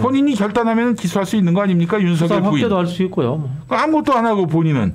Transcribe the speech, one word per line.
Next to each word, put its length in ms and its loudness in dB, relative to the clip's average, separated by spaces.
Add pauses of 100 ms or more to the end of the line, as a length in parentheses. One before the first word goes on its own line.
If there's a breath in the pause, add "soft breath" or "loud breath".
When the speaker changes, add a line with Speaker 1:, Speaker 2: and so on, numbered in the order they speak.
Speaker 1:
본인이 320 2
결단하면은 600 0
기소할 300 -2
수 100 -2
있는 160 2
거 80 2
아닙니까? 400 0
윤석열 160 2
Speaker 2:
수사 240 0
Speaker 1:
부인. 240 2
Speaker 2:
확대도 140 0
할 80 0
수 180 -4
있고요. 320 -2
뭐. 140 -6 (180)
Speaker 1:
그 80 -4
아무것도 400 0
안 80 0
하고 220 0
본인은, 480 0